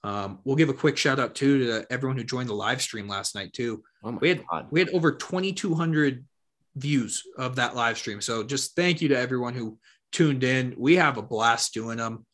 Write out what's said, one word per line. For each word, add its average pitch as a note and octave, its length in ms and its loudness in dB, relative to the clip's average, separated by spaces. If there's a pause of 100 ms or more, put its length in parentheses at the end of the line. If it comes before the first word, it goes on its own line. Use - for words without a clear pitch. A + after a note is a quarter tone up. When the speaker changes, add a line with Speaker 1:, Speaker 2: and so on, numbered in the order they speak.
Speaker 1:
um, G2+ 400 -6
we'll C#3 120 0
give E3 120 6
a C#3 60 0
quick C#3 220 2
shout C3+ 220 2
out A#2+ 160 -2
too C#3 320 4
to A2+ 260 -2
everyone C3 240 -2
who A#2 80 -4
joined B2+ 240 -4
the G#2+ 60 -4
live A2 280 -2
stream G2+ 260 -8
last G2 260 -6
night G2 180 -10
too. A2+ 300 -6 (200)
Speaker 2:
Oh A2+ 100 -8
my A2 60 -6
Speaker 1:
We D#3 100 2
had, F3 180 -2
Speaker 2:
God. E2 240 -6
Speaker 1:
we D#3+ 100 2
had F#3 100 0
over E3 220 4
twenty-two F#3 640 -4
hundred D3+ 500 0 (520)
views C3+ 480 -2 (120)
of B2+ 200 -6
that B2 180 0
live A#2 240 0
stream. G#2 220 -6
So A2+ 240 -2
just - 320 -4
thank F3 260 2
you D#3 60 2
to C3+ 100 4
everyone B2 360 -2
who A2+ 240 -8 (340)
tuned C#3 320 2
in. B2+ 340 2
We D3 180 6
have D3+ 200 4
a G#2+ 60 -8
blast A#2 520 2
doing A2+ 240 -6
them. A2+ 340 -6